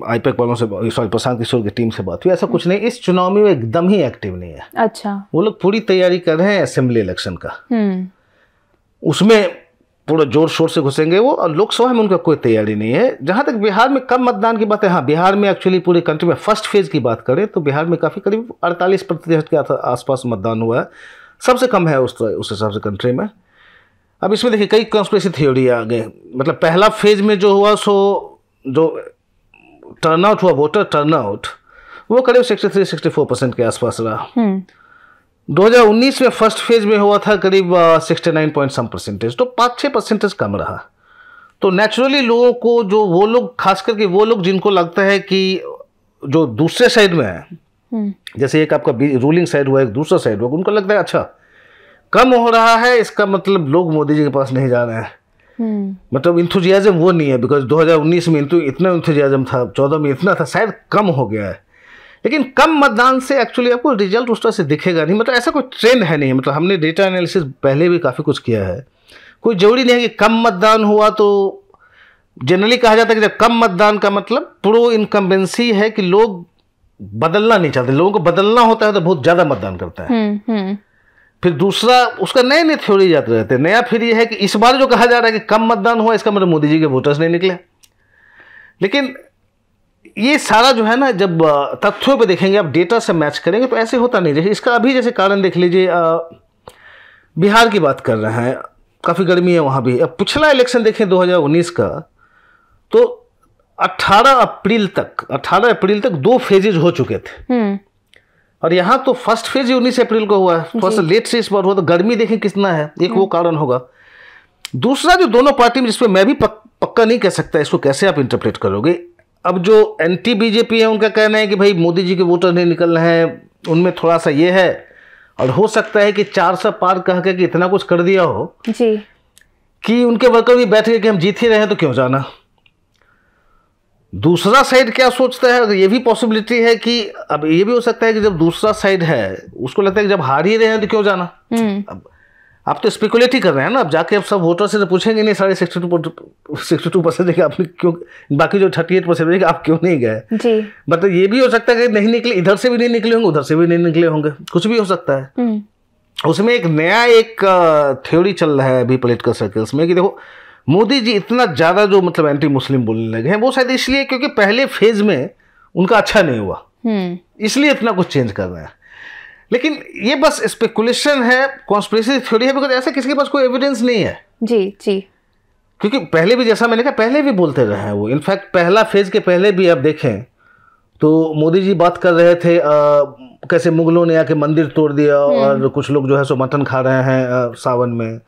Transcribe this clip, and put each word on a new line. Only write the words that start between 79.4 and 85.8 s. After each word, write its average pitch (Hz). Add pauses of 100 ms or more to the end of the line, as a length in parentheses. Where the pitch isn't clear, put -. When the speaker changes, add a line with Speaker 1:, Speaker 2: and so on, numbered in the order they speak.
Speaker 1:
मतदान 98
करता 87
है। -
Speaker 2:
हम्म, 214
हम्म। 196 (640)
Speaker 1:
फिर 180
दूसरा 240
उसका -
नए 285
नए 311
थ्योरी 196
जाते 127
रहते 113
हैं। 123
नया 196
फिर 233
ये 233
है 226
कि 226
इस 190
बार 240
जो 269
कहा 233
जा 240
रहा 233
है 220
कि -
कम 214
मतदान 226